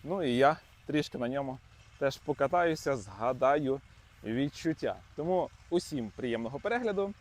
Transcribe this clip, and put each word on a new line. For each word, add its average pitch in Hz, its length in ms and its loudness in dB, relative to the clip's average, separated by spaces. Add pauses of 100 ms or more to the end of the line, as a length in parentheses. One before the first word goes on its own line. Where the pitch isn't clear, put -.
Ну 180 180 -2
і 123 140 2
я 139 200 6 (300)
трішки 147 320 -2
на 120 100 -2
ньому 135 300 -4 (400)
теж 139 180 0
покатаюся, 151 800 0
згадаю 131 840 2 (440)
відчуття. 135 720 -2 (200)
Тому 170 340 0 (200)
усім 139 460 -2
приємного 117 420 -2
перегляду. 208 640 -2